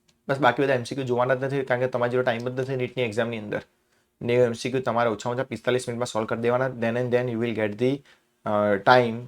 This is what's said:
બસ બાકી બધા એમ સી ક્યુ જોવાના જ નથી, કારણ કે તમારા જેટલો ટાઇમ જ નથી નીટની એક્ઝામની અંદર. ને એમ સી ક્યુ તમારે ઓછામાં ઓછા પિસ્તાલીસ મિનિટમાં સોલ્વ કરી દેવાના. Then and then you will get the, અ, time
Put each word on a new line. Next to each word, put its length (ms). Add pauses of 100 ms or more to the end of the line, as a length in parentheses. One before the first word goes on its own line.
(280)
બસ 100
બાકી 240
બધા 120
એમ 100
સી 100
ક્યુ 100
જોવાના 300
જ 100
નથી, 180
કારણ 180
કે 80
તમારા 220
જેટલો 120
ટાઇમ 260
જ 120
નથી 160
નીટની 260
એક્ઝામની 360
અંદર. 240 (600)
ને 120
એમ 180
સી 180
ક્યુ 120
તમારે 280
ઓછામાં 280
ઓછા 60
પિસ્તાલીસ 440
મિનિટમાં 180
સોલ્વ 200
કરી 140
દેવાના. 280
Then 280
and 180
then 140
you 100
will 200
get 240
the, 140 (500)
અ, 300
time 400 (120)